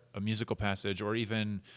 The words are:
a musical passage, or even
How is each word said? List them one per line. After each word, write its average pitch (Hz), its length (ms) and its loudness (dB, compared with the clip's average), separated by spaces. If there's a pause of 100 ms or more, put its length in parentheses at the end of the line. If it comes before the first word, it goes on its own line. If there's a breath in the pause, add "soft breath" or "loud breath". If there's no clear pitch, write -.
(160)
a 101 60 -4
musical 107 340 0
passage, 98 460 0
or 107 140 2
even 107 460 0 (160 loud breath)